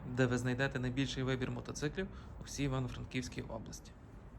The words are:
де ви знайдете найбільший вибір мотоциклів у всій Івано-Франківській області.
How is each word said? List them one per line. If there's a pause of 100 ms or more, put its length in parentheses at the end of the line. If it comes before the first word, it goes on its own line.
де
ви
знайдете
найбільший
вибір
мотоциклів (320)
у
всій
Івано-Франківській
області. (460)